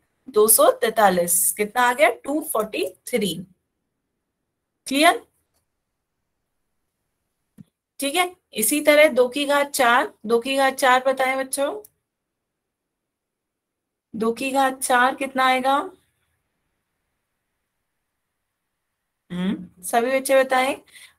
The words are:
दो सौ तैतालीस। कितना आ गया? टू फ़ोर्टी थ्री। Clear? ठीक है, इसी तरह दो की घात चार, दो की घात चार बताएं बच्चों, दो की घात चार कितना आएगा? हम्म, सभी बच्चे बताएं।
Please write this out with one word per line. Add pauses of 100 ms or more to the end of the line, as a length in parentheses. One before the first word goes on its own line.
(280)
दो
सौ (120)
तैतालीस।
कितना
आ
गया? (140)
टू (140)
फ़ोर्टी (200)
थ्री। (1500)
Clear? (2750)
ठीक
है, (280)
इसी
तरह
दो
की
घात
चार, (140)
दो
की
घात
चार
बताएं
बच्चों, (2500)
दो
की
घात
चार
कितना
आएगा? (3500)
हम्म,
सभी
बच्चे
बताएं। (440)